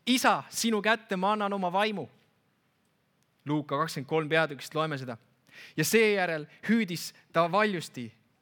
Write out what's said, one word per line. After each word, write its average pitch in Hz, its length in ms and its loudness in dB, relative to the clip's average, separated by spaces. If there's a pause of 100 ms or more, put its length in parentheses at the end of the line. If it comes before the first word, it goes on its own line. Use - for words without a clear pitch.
"Isa, 233 420 4
sinu 220 340 -2
kätte 220 340 0
ma 190 160 2
annan 208 200 -2
oma 190 200 -2
vaimu." 196 360 0 (1400)
Luuka 147 320 -2
kakskümmend 151 300 -4
kolm 156 200 0
peatükist 151 460 -2
loeme 151 240 -2
seda. 127 180 -10 (600)
Ja 156 80 2
seejärel 185 640 2 (220)
hüüdis 208 460 -2 (180)
ta 165 200 2
valjusti, 180 600 -2 (300)